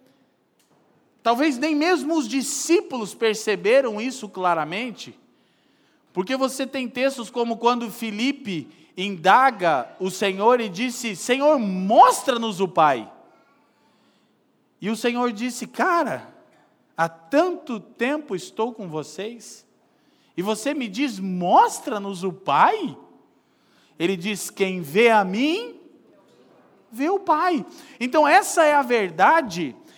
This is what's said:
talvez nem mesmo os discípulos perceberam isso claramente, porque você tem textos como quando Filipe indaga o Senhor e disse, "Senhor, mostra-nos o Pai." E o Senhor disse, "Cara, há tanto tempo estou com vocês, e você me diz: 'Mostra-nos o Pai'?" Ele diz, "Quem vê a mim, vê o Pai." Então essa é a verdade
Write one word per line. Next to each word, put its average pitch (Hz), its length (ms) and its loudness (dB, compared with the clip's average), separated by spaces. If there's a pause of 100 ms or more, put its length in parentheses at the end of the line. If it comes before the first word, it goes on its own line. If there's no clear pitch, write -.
(1200)
talvez 247 340 2
nem 302 160 -2
mesmo 311 420 0
os 277 120 -2
discípulos 262 880 -2
perceberam 214 840 0
isso 240 300 -8
claramente, 180 880 -4 (960)
porque 196 240 -4
você 262 320 -2
tem 262 200 -6
textos 254 440 -4
como 233 260 -4
quando 240 320 0
Filipe 208 800 -6 (260)
indaga 185 920 2 (100)
o 185 120 -4
Senhor 208 500 2
e 220 80 -4
disse, 226 460 -6
"Senhor, 277 420 2
mostra-nos 214 1040 2
o 190 80 0
Pai." 147 440 2 (1700)
E 190 120 -6
o 226 40 -4
Senhor 240 360 -2
disse, 240 340 -8
"Cara, 330 680 -2 (640)
há 165 140 0
tanto 277 680 -2
tempo 277 560 -6
estou 226 380 -6
com 214 140 -14
vocês, 185 800 -12 (720)
e 175 60 -4
você 220 320 -4
me 254 120 -6
diz: 214 300 -4
'Mostra-nos 196 1080 0
o 190 80 -2
Pai'?" 202 640 2 (1000)
Ele 180 200 0
diz, 190 320 -6
"Quem 185 320 -4
vê 180 280 4
a 214 140 4
mim, 302 560 -2 (1120)
vê 269 180 -2
o 392 100 0
Pai." 339 460 0 (340)
Então 277 280 2
essa 349 380 4
é 294 80 4
a 285 80 4
verdade 202 920 2 (220)